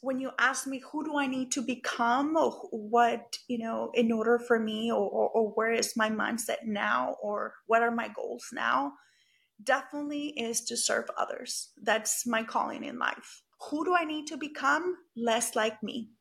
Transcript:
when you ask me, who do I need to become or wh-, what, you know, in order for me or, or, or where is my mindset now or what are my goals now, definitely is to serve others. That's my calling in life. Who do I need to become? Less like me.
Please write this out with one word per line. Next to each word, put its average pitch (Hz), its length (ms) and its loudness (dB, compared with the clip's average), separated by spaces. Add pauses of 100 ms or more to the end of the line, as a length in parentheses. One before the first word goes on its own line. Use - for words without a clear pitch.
when 262 180 -2
you 262 200 -4
ask 262 280 2
me, 269 240 -6
who 302 140 -4
do 302 140 -2
I 277 80 2
need 254 260 -2
to 269 100 -2
become 247 760 2
or 269 140 4
wh-, - 220 -12
what, 226 640 2 (120)
you 240 100 -2
know, 226 360 -4
in 233 160 4
order 226 280 4
for 233 200 4
me 220 320 -2
or, 220 80 2 (100)
or, 214 200 2
or 226 220 2
where 220 220 2
is 226 240 0
my 220 140 4
mindset 220 540 -2
now 208 580 0
or 208 320 -4 (120)
what 226 160 6
are 233 80 4
my 233 180 -2
goals - 440 -8
now, 262 420 2 (680)
definitely 294 680 -2
is 233 360 -4
to 233 120 -6
serve - 280 0 (140)
others. - 520 -6 (120)
That's 220 440 0
my 226 160 0
calling - 400 -2
in - 160 -8
life. - 440 -4 (280)
Who 302 140 -2
do 359 100 2
I 349 100 4
need 311 240 -6
to 320 80 -8
become? 302 600 0 (200)
Less 233 380 0
like 220 280 0
me. 220 280 -8 (100)